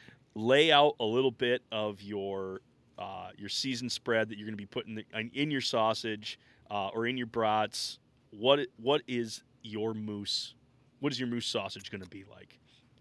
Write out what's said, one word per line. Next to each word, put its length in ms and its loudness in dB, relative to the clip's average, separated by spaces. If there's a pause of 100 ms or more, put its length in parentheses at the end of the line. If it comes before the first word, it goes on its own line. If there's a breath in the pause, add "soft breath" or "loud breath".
(360 loud breath)
Lay 360 6
out 280 8
a 60 0
little 260 4
bit 400 0
of 300 -4
your, 600 -6 (360)
uh, 400 -10
your 120 -10
season 400 -4
spread 400 2
that 80 -10
you're 100 -10
gonna 100 -6
be 100 -8
putting 280 -8
the, 180 -10
in, 180 -4
in 200 -2
your 100 0
sausage, 800 0 (320 soft breath)
uh, 180 -2
or 180 -2
in 100 -2
your 100 -4
brats. 720 0 (320)
What, 360 4 (100)
what 300 2
is 360 -4 (200)
your 300 -4
moose? 640 -6 (440)
What 140 -2
is 60 -6
your 100 -2
moose 180 -4
sausage 440 -4
gonna 160 -10
be 180 -16
like? 340 -20 (420 soft breath)